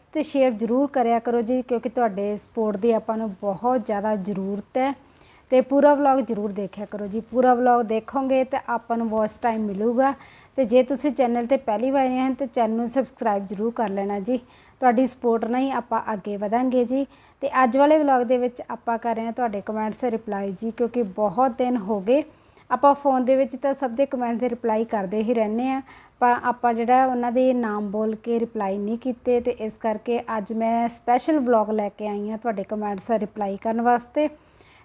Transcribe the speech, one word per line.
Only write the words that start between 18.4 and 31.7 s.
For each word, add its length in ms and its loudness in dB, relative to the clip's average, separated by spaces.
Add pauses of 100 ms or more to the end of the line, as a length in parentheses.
ਆਪਾਂ 280 -4
ਕਰ 180 -4
ਰਹੇ 100 -4
ਹਾਂ 60 -6
ਤੁਹਾਡੇ 300 -4
ਕੁਮੈਂਟਸ 400 -4
ਦੇ 100 0
ਰਿਪਲਾਈ 400 -4
ਜੀ, 200 -6
ਕਿਉਂਕਿ 320 -2
ਬਹੁਤ 480 0
ਦਿਨ 260 -2
ਹੋ 220 -2
ਗਏ। 240 2 (480)
ਆਪਾਂ 220 4
ਫੋਨ 320 0
ਦੇ 100 4
ਵਿੱਚ 200 0
ਤਾਂ 180 -2
ਸਭ 180 -4
ਦੇ 140 0
ਕੁਮੈਂਟ 340 -4
ਦੇ 100 -2
ਰਿਪਲਾਈ 360 -2
ਕਰਦੇ 380 -4
ਹੀ 100 0
ਰਹਿੰਦੇ 340 0
ਹਾਂ, 140 -4 (380)
ਪਰ 240 4
ਆਪਾਂ 300 0
ਜਿਹੜਾ 320 4
ਉਹਨਾਂ 260 0
ਦੇ 220 4
ਨਾਮ 380 -2
ਬੋਲ 240 -2
ਕੇ 240 -2
ਰਿਪਲਾਈ 380 -4
ਨਹੀਂ 200 -4
ਕੀਤੇ। 420 -2
ਤੇ 120 -2
ਇਸ 220 -8
ਕਰਕੇ 460 -4 (180)
ਅੱਜ 160 -6
ਮੈਂ 340 0
ਸਪੈਸ਼ਲ 520 0
ਵਲੌਗ 300 2
ਲੈ 200 -2